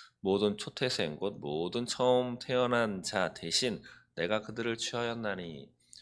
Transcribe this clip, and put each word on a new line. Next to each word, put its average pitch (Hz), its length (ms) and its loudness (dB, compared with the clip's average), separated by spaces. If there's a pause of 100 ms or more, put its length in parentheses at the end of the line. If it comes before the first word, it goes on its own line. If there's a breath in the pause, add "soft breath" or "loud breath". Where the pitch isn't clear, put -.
(200 loud breath)
모든 101 380 4
초태생, 95 600 -2
곧 95 220 -4
모든 85 460 -2
처음 127 540 4
태어난 120 600 2
자 92 320 0
대신 87 480 0 (380 loud breath)
내가 104 220 2
그들을 113 360 -4
취하였나니. 104 920 -4 (320 loud breath)